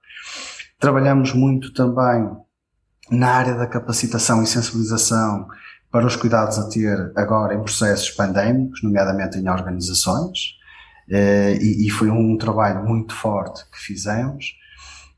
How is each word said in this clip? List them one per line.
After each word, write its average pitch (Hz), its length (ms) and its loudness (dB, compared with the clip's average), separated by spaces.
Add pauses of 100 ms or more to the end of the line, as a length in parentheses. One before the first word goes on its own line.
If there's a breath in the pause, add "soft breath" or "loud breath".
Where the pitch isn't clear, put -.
(800 loud breath)
Trabalhamos 135 540 4
muito 131 400 2
também 123 560 2 (800)
na 123 200 4
área 127 240 2
da 120 120 -2
capacitação 117 760 0
e 110 60 2
sensibilização 113 1000 0 (460 loud breath)
para 120 160 4
os 117 80 0
cuidados 110 420 0
a 104 120 -4
ter 101 460 -2
agora 104 380 0
em 104 80 -4
processos 104 500 0
pandémicos, 107 720 0
nomeadamente 98 560 0
em 95 120 -2
organizações, 92 1080 -2 (540 loud breath)
eh, 101 520 4
e, 107 260 2
e - 20 0
foi 107 200 2
um 110 280 4
trabalho 104 500 0
muito 113 260 -2
forte 101 560 -4
que - 80 -20
fizemos. 107 760 -6 (640 loud breath)